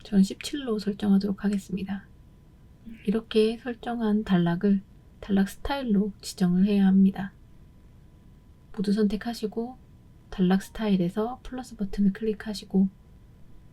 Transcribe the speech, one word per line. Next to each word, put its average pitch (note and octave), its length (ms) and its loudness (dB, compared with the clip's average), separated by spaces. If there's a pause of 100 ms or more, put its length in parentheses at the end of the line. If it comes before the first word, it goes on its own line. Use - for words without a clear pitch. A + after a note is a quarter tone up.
저는 G3 180 4
십칠로 B3 560 -4
설정하도록 G3+ 680 0
하겠습니다. G3 600 -4 (1000)
이렇게 A3 540 0
설정한 A#3 640 -2
단락을 F#3 580 2 (380)
단락 G3 300 0
스타일로 G#3+ 720 -2
지정을 F#3 460 0
해야 G3+ 200 4
합니다. F#3+ 460 4 (1400)
모두 G3+ 160 0
선택하시고 A3 840 -2 (540)
단락 F#3+ 320 2
스타일에서 G#3+ 800 -2
플러스 B3+ 320 -10
버튼을 G3 380 0
클릭하시고 G#3 760 -2 (840)